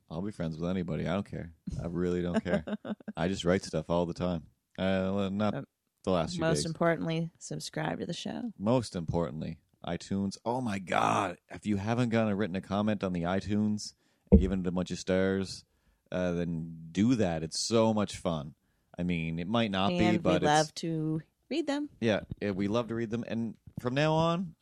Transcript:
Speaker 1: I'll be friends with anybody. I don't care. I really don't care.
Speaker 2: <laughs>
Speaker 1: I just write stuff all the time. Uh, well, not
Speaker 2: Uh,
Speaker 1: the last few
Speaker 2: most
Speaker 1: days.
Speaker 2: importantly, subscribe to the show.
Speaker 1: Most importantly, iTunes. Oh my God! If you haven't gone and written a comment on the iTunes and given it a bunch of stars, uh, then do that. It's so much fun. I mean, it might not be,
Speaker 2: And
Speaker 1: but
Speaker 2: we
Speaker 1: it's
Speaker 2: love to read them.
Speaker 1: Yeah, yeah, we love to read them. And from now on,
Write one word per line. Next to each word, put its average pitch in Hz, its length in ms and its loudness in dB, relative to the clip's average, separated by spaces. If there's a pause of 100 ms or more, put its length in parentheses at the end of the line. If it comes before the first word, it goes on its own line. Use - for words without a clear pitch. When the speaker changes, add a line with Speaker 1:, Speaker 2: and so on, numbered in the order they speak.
(120)
Speaker 1:
I'll 80 100 -4
be 104 100 -4
friends 80 260 -4
with 85 120 -2
anybody. 82 380 -2
I 80 60 0
don't 98 160 -2
care. 80 240 -10 (280)
I 87 60 -4
really 87 340 0
don't 87 220 0
care. 85 220 -2 (260)
Speaker 2:
<laughs> - 260 -12
Speaker 1:
I 82 120 2
just 85 160 -2
write 92 180 4
stuff 80 260 -4
all 87 160 2
the 85 80 -2
time. 90 300 -2 (340)
Uh, 95 360 0
well, 98 180 0
not 101 220 0
Speaker 2:
Uh, 139 80 -6 (420)
Speaker 1:
the 98 80 2
last 165 220 2
few 170 80 -4
Speaker 2:
most 160 160 2
Speaker 1:
days. 147 80 2
Speaker 2:
importantly, 165 720 0
subscribe - 600 -6
to - 60 -6
the 175 80 -6
show. - 460 -8
Speaker 1:
Most 110 380 2
importantly, 80 640 -2 (280)
iTunes. 98 580 -2
Oh 120 140 0
my 110 180 -2
God! 104 600 2 (120)
If - 160 -12
you 104 120 2
haven't 117 320 0
gone 110 180 4
and 101 100 0
written 95 200 -2
a 92 40 -4
comment 101 400 0
on 92 120 0
the 87 100 -2
iTunes 104 680 0 (360)
and 92 120 12
given 95 180 2
it 90 80 -2
a 90 40 0
bunch 90 200 -2
of 90 80 -4
stars, 95 640 0 (480)
uh, 90 220 0
then 82 580 -6
do 107 240 4
that. 87 280 0
It's 80 160 -6
so 110 340 4
much 104 240 0
fun. 78 380 -4 (440)
I 87 40 -2
mean, 82 360 -2
it 85 80 -6
might 113 240 0
not 95 200 2
be, - 80 0
Speaker 2:
And 110 220 4
Speaker 1:
but - 100 2
Speaker 2:
we - 40 6
Speaker 1:
it's 170 100 2
Speaker 2:
love 156 300 4
to 160 460 -2 (280)
read 302 160 0
them. 294 240 -2 (120)
Speaker 1:
Yeah, 110 200 4 (200)
yeah, 101 100 0
we 98 160 0
love 110 220 0
to 113 60 -4
read 117 160 -2
them. 117 160 -2
And 113 280 -4 (240)
from 123 140 -2
now 151 200 4
on, 165 480 0